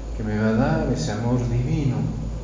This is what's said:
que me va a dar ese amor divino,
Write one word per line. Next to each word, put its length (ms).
que 80
me 160
va 100
a 40
dar 400
ese 200
amor 260
divino, 480